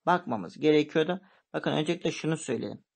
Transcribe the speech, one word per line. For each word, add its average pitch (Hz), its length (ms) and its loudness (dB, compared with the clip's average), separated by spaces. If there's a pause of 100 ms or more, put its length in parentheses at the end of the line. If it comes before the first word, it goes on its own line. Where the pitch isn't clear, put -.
bakmamız 120 520 -2
gerekiyordu. 151 640 2 (320)
Bakın 156 200 -2
öncelikle 156 380 0
şunu 156 260 -2
söyleyelim. 123 480 -6 (120)